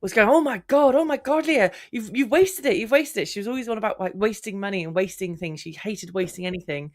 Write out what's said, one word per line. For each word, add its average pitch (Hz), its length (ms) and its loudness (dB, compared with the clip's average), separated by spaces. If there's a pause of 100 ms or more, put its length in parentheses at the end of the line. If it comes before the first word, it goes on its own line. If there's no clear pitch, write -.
was 190 120 -6
going, 214 160 6
Oh 311 120 8
my 254 260 -2
God, 277 280 6
oh 320 100 4
my 294 120 -2
God, 302 300 0
Leah, 247 240 4 (200)
you've, 220 240 -8
you've 247 160 0
wasted 359 340 4
it, 226 120 2
you've 220 140 -2
wasted 285 320 2
it. - 40 -4
She - 120 -8
was 202 80 -6
always 247 220 -6
on 226 80 -2
about, 214 220 -2
like, 185 160 -4
wasting 202 440 -4
money 196 240 -4
and 160 120 -6
wasting 185 400 -2
things. 160 260 -8
She 165 120 -14
hated 185 400 -10
wasting 180 320 -6
anything. 160 500 -8